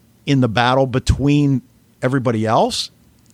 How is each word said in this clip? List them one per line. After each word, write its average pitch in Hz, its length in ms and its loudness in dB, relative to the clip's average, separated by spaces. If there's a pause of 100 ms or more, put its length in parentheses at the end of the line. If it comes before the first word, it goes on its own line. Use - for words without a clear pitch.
(260)
in 139 140 2
the 127 80 2
battle 123 380 0
between 139 760 0 (400)
everybody 123 420 -2
else? 156 460 -2 (440)